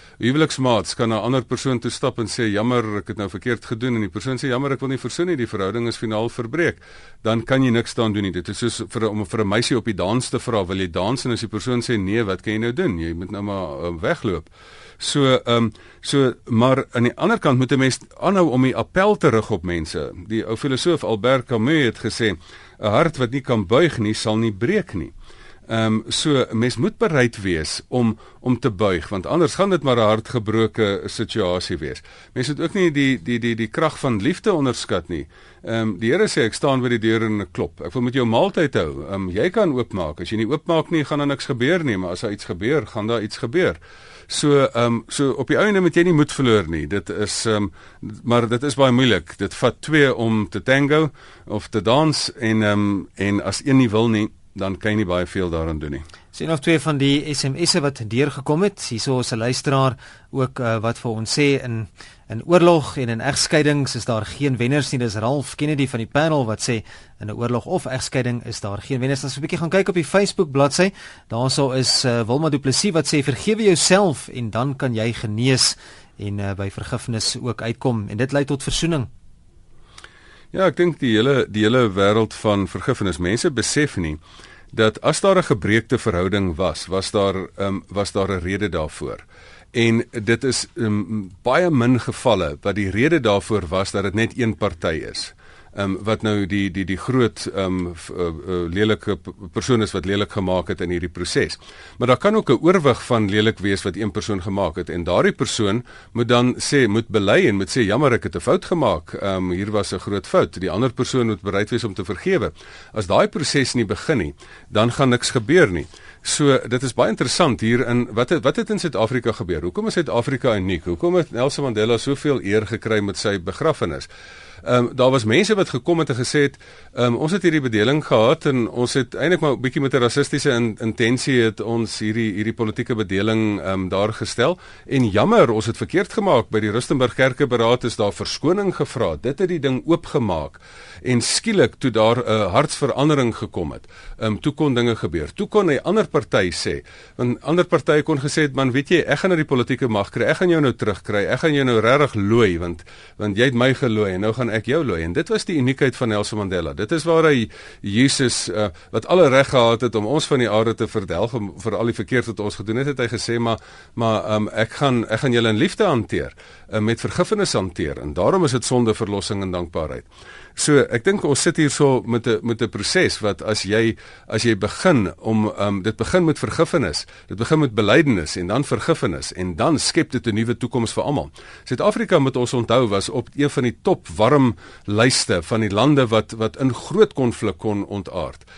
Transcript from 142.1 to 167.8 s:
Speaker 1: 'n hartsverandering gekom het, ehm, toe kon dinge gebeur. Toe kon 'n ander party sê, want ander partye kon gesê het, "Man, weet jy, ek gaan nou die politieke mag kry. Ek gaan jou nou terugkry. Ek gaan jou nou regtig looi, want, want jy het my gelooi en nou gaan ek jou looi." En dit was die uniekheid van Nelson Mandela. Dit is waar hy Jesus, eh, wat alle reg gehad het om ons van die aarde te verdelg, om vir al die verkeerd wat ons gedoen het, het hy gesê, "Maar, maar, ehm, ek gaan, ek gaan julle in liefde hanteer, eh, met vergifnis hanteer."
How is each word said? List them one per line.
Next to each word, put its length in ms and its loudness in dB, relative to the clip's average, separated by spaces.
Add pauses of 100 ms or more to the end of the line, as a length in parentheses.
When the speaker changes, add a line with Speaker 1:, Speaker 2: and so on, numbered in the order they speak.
Speaker 1:
'n 320 0
hartsverandering 840 2
gekom 360 -6
het, 160 -14 (300)
ehm, 200 -2
toe 160 -2
kon 200 2
dinge 220 2
gebeur. 380 -6
Toe 140 -6
kon 220 2
'n 120 0
ander 260 0
party 440 0
sê, 300 -4 (340)
want 260 -2
ander 240 0
partye 380 2
kon 160 -2
gesê 220 -2
het, 140 -2
"Man, 160 0
weet 180 -2
jy, 180 4
ek 120 0
gaan 100 0
nou 80 2
die 180 -2
politieke 320 0
mag 220 0
kry. 140 -2
Ek 140 0
gaan 120 2
jou 120 4
nou 120 2
terugkry. 520 -2
Ek 140 -2
gaan 140 0
jou 100 2
nou 160 4
regtig 340 4
looi, 460 4
want, 240 -8 (340)
want 200 -2
jy 60 4
het 100 2
my 200 4
gelooi 400 0
en 80 -4
nou 120 0
gaan 160 -2
ek 160 -4
jou 200 0
looi." 180 -2
En 100 -4
dit 160 -2
was 160 -2
die 120 -2
uniekheid 380 0
van 140 -2
Nelson 280 -2
Mandela. 360 -2
Dit 180 -4
is 120 -2
waar 200 2
hy 260 2 (320)
Jesus, 680 2
eh, 180 0 (240)
wat 160 -4
alle 220 6
reg 200 4
gehad 320 4
het 140 0
om 100 0
ons 200 0
van 140 0
die 100 2
aarde 260 2
te 120 -2
verdelg, 460 -4
om 240 -6
vir 200 -4
al 80 0
die 80 0
verkeerd 320 -2
wat 140 -8
ons 160 -4
gedoen 200 -4
het, 120 -2
het 100 -4
hy 100 -2
gesê, 320 -4
"Maar, 200 -2 (340)
maar, 300 0
ehm, 240 0
ek 240 -2
gaan, 360 0
ek 120 0
gaan 120 0
julle 180 2
in 80 2
liefde 260 0
hanteer, 500 0 (360)
eh, 100 -2
met 200 0
vergifnis 540 -2
hanteer." 460 -4